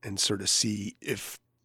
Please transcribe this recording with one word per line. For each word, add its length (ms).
and 180
sort 220
of 80
see 500
if 380